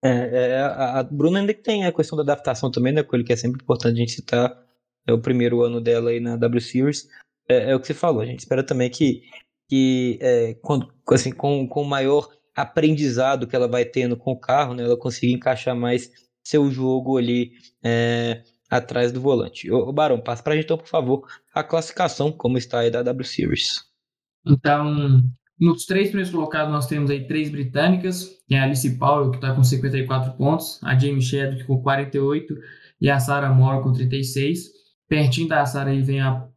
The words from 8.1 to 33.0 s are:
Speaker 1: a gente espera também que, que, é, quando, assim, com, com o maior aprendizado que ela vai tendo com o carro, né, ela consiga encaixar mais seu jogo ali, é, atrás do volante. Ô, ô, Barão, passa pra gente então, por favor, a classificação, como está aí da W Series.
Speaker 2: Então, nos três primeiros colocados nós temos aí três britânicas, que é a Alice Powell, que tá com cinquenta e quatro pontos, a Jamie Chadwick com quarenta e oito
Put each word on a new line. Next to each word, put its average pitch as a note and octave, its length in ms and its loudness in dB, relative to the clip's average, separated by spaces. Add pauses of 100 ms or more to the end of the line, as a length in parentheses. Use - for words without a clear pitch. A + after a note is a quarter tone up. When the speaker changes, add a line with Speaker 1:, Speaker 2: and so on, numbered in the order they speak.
Speaker 1:
a A2+ 60 -4
gente B2 140 -10
espera C3 240 -2
também B2+ 260 0
que, C3 320 0 (460)
que, C3 520 2
é, A#2 340 2
quando, - 380 -2 (180)
assim, C3 200 4
com, C#3 380 -2
com D3 140 -4
o C#3+ 60 -4
maior C#3 400 0 (280)
aprendizado C#3 920 0
que A#2+ 80 -8
ela B2 140 2
vai B2 160 2
tendo A#2+ 320 -2
com C3 160 -4
o B2+ 80 -6
carro, C3 340 0
né, B2 80 -8
ela A#2+ 140 2
consiga B2 360 -2
encaixar B2 440 -2
mais A#2+ 340 -2 (340)
seu C#3+ 240 2
jogo C3 480 -2
ali, A#2+ 360 -2 (320)
é, A#2 580 0 (280)
atrás B2 400 0
do B2+ 80 -6
volante. C3 520 -2
Ô, A#2+ 180 0
ô, C3+ 40 -8
Barão, C#3+ 280 0
passa A#2 220 -8
pra D3+ 120 0
gente D#3 100 -2
então, E3 120 -2
por E3 120 -14
favor, C#3 380 -2 (280)
a D3+ 100 -2
classificação, E3 680 -2
como B2+ 280 -2
está A#2+ 220 -4
aí A#2 100 2
da A#2+ 120 -2
W C3 240 -4
Series. - 580 -4 (640)
Speaker 2:
Então, D3 760 4 (360)
nos E3+ 280 2
três G3 220 0
primeiros F#3+ 220 -4
colocados D#3 400 -2
nós D3 160 -2
temos D3 240 -2
aí C#3 160 -4
três D3+ 220 -2
britânicas, E3+ 800 -2 (180)
que C3+ 80 0
é C3+ 40 4
a C3+ 60 2
Alice C3+ 340 -2
Powell, C#3 320 2
que B2 100 -6
tá C3 140 -2
com C3+ 100 4
cinquenta C3 320 0
e C3 100 -2
quatro C3 260 -2
pontos, D3+ 500 -2
a C3 160 2
Jamie C#3 240 2
Chadwick C3+ 420 -2
com C3 180 -2
quarenta C#3 360 0
e - 20 2
oito D3 340 -2 (460)